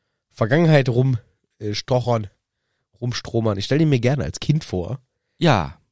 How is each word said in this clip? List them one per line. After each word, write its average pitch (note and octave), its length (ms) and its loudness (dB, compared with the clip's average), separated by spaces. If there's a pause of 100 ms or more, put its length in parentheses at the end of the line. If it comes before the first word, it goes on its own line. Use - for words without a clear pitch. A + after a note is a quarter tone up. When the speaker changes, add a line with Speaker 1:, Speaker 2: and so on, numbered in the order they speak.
(300)
Speaker 1:
Vergangenheit C#3+ 600 2
rum, B2+ 260 2 (440)
äh, G#2 120 -6
stochern, A#2 540 -2 (760)
rumstromern. A2+ 580 -2
Ich G2 60 -4
stell C#3+ 160 2
ihn D#3+ 80 2
mir C3 120 2
gerne A#2+ 240 0
als - 160 -8
Kind D3+ 240 0
vor. F#2 360 -6 (380)
Speaker 2:
Ja. G2 400 0 (140)